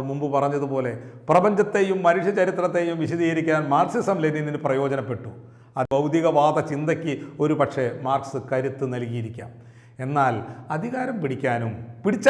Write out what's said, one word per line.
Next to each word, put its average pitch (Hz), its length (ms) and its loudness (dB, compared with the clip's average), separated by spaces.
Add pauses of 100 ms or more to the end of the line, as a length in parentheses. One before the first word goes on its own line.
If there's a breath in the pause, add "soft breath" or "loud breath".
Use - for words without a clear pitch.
മുമ്പ് 143 180 -4 (100)
പറഞ്ഞതുപോലെ 139 560 0 (360 loud breath)
പ്രപഞ്ചത്തെയും 196 800 4
മനുഷ്യചരിത്രത്തെയും 175 960 2
വിശദീകരിക്കാൻ 165 580 0 (120)
മാർക്സിസം 180 500 2
ലെനിനിന് 151 400 -2
പ്രയോജനപ്പെട്ടു. 135 680 -2 (480 loud breath)
അത് 131 160 0
ഭൗതികവാദ 151 680 4 (120)
ചിന്തയ്ക്ക് 156 420 -2 (300 loud breath)
ഒരു 151 160 2
പക്ഷേ 131 260 0 (220)
മാർക്സ് 135 320 -2 (100)
കരുത്ത് 131 440 -2
നൽകിയിരിക്കാം. 117 580 -8 (540 soft breath)
എന്നാൽ 135 280 2 (420 loud breath)
അധികാരം 247 460 -4
പിടിക്കാനും 123 500 -2 (320)
പിടിച്ച 208 260 2